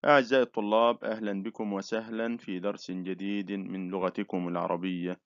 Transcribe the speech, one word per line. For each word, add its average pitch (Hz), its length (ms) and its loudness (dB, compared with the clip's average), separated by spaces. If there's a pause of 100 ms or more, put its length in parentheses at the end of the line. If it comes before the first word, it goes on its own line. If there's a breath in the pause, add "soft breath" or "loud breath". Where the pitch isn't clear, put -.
أعزائي 131 380 6
الطلاب، 113 600 2
أهلا 107 400 -4
بكم 107 300 -4
وسهلا 113 640 -4
في 95 220 -6
درس 101 320 -4
جديد 92 600 -4
من 95 380 -4
لغتكم 92 580 -2
العربية 87 800 -2